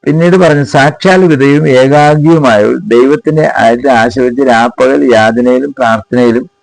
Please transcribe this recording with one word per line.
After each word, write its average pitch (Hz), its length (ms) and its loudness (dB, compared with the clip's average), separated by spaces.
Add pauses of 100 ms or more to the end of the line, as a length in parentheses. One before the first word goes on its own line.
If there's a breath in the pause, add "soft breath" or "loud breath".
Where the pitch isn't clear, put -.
പിന്നീട് 170 320 0
പറഞ്ഞു, 151 260 2
സാക്ഷാൽ 156 600 0
വിധയും 147 420 0
ഏകാഗിയുമായ 143 1040 2
ദൈവത്തിന്റെ 151 840 -2
ആയത്തെ 120 320 -2
ആശ്രയിച്ച് 123 520 -2
രാപ്പകൽ 127 720 0
യാതനയിലും 123 640 0
പ്രാർത്ഥനയിലും 120 720 -2 (140)